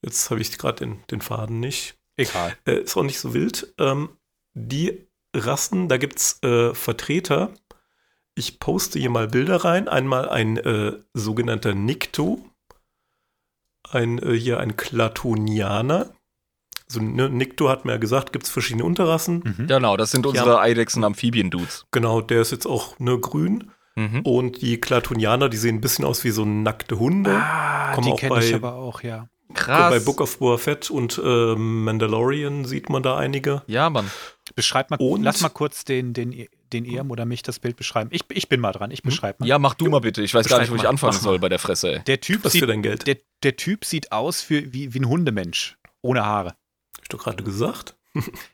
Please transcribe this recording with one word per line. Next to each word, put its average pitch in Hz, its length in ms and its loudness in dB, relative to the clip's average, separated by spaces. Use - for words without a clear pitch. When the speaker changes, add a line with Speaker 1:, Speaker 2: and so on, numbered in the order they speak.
Speaker 1:
Jetzt - 280 -4
habe 113 100 -2
ich - 180 -6
grad - 220 -2
den, 113 200 -8
den 107 100 -6
Faden 110 400 -6
nicht. - 360 -8
Speaker 2:
Egal. 90 480 -2
Speaker 1:
Äh, 127 160 2
ist - 160 -4
auch 90 60 2
nicht - 160 -2
so 120 160 -8
wild. - 440 -2
Ähm, 143 320 0
die 143 520 -4
Rassen, 175 540 -2
da 131 80 4
gibt's, - 460 -2
äh, 120 320 2
Vertreter. 151 800 -2
Ich - 260 -8
poste 165 380 -2
hier 127 120 0
mal 113 180 0
Bilder 139 360 2
rein. 175 240 2
Einmal 135 400 0
ein, 113 280 0
äh, 107 360 0
sogenannter 110 600 -2
Nikto. 151 720 -4
Ein, 120 320 0
äh, 123 160 2
hier 120 220 0
ein 104 160 -4
Klatonianer. 110 1400 0
So, 113 140 -8
ne, 127 300 0
Nikto 131 380 0
hat 131 160 0
mir 120 80 0
ja 113 60 0
gesagt, 113 340 0
gibt's - 180 -6
verschiedene 117 340 -2
Unterrassen. 170 720 2
Speaker 2:
Mhm. 131 100 -2
Speaker 3:
Genau, 123 280 4
das 110 140 2
sind 120 140 4
Speaker 1:
Ja. 139 60 2
Speaker 3:
unsere 123 300 6
Eidechsen-Amphibien-Dudes. 107 1300 2
Speaker 1:
Genau, 113 300 2
der 113 220 2
ist 113 100 0
jetzt - 140 -6
auch, - 320 -4
ne, 123 200 2
grün. 170 520 -2
Speaker 3:
Mhm. 110 260 -2
Speaker 1:
Und 127 400 2
die 117 180 0
Klatonianer, 120 680 2
die 113 80 -2
sehen 113 200 2
ein 107 40 -2
bisschen - 240 0
aus 139 200 0
wie 123 60 2
so 107 140 0
nackte 107 540 0
Hunde. 170 380 4
Speaker 2:
Ah, - 580 -2
Speaker 1:
Kommen 123 120 2
Speaker 2:
die 135 60 2
Speaker 1:
auch - 60 0
Speaker 2:
kenn 127 200 0
ich 117 120 4
Speaker 1:
bei, 117 60 2
Speaker 2:
aber 120 180 -4
auch, 127 280 -10
ja. 117 260 -10
Speaker 3:
Krass. 165 380 4
Speaker 1:
bei 123 80 6
Book 120 220 0
of - 180 -2
Boba 123 200 2
Fett - 340 -2
und, 123 300 -2
äh, 117 340 4
Mandalorian 113 1080 0
sieht 135 240 -8
man 135 140 0
da 135 160 0
einige. 139 480 -2
Speaker 3:
Ja, 139 240 2
Mann. 110 180 -2
Speaker 2:
Beschreib - 360 0
mal, 151 100 -2
Speaker 1:
Und 165 240 2
Speaker 2:
lass - 160 2
mal 165 80 2
kurz - 360 -4
den, 127 280 -2
den, 120 340 -6
den 117 120 -4
Irm 127 260 -6
oder 117 140 -6
mich 120 180 -4
das - 160 -8
Bild 120 180 -4
beschreiben. - 360 -4
Ich, 170 180 -4
ich - 180 -4
bin 127 120 2
mal 110 100 0
dran, 101 220 -6
ich - 100 -12
Speaker 1:
Mhm. 131 60 -2
Speaker 2:
beschreib 104 320 -2
mal. 117 60 -2
Speaker 3:
Ja, 135 120 4
mach 139 160 4
du 160 120 0
Speaker 1:
Jo. 156 40 4
Speaker 3:
mal 147 100 6
bitte. 110 220 0
Ich 101 120 -2
weiß 113 120 6
gar 127 120 6
Speaker 1:
Beschreib - 40 8
Speaker 3:
nicht, 117 80 0
wo 120 60 -2
ich 120 80 0
Speaker 1:
mal. 110 60 6
Speaker 3:
anfangen 135 240 2
Speaker 1:
Mach 98 60 -2
Speaker 3:
soll 101 140 2
Speaker 1:
mal. 90 60 0
Speaker 3:
bei 95 80 0
der 90 100 0
Fresse, 87 380 -2
ey. 78 80 -8
Speaker 2:
Der 135 160 0
Typ 196 240 -2
Speaker 1:
Was 131 80 2
Speaker 2:
sieht, - 80 4
Speaker 1:
für 135 80 2
dein 107 140 0
Geld? 107 260 -2
Speaker 2:
der, 135 80 2
der 139 140 2
Typ - 280 -4
sieht - 280 -6
aus 139 280 -2
für, 143 320 -2
wie, 131 220 -8
wie 131 60 -2
ein 127 80 2
Hundemensch. 120 680 -2
Ohne 123 240 2
Haare. 104 260 -2
Speaker 1:
Hab - 520 -20
ich - 60 -20
doch - 160 -10
gerade 107 180 -6
gesagt. 104 540 -6
<laughs> 151 100 -2